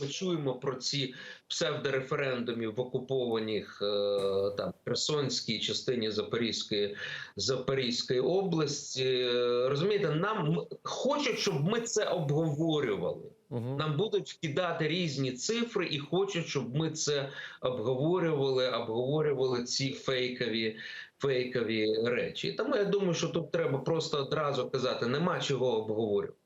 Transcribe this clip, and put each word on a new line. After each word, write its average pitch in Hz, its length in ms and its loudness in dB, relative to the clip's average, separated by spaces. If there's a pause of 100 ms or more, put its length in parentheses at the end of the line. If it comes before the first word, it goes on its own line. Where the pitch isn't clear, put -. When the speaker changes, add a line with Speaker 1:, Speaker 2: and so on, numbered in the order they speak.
Speaker 1:
ми 139 80 -2
чуємо 151 460 -2
про 135 200 -4
ці 131 400 -2 (340)
псевдореферендуми 135 1200 -2
в 107 120 -2
окупованих, 113 1040 -2
е, 101 40 0 (680)
там, 95 160 -2 (120)
Херсонській 123 760 -2
частині 110 500 -2
Запорізької, 104 840 0 (400)
Запорізької 127 840 0
області. 160 840 0 (300)
Е, 123 340 2
розумієте, 165 420 2
нам 196 360 0
м-, 160 200 0 (160)
хочуть, 254 560 0
щоб 156 260 0
ми 226 160 2
це 214 240 0
обговорювали. 147 1160 2 (300)
Speaker 2:
Мгм. 123 240 -4
Speaker 1:
Нам 151 200 0
будуть 202 340 0
вкидати 165 580 -2
різні 139 440 0
цифри 220 580 -2
і 143 80 0
хочуть, 175 480 0
щоб 123 300 -4
ми 156 140 0
це 143 380 -2 (320)
обговорювали, 135 1120 4
обговорювали 127 920 2
ці 135 280 0
фейкові, 123 840 0 (420)
фейкові 117 760 2 (100)
речі. 117 480 -2
Тому 220 240 0
я 208 80 2
думаю, 185 300 2
що 160 140 0
тут 160 240 -2
треба 147 260 0
просто 160 400 -2
одразу 139 520 -2
казати: 123 360 -2
нема 147 340 0
чого 127 420 0
обговорювати. 107 640 0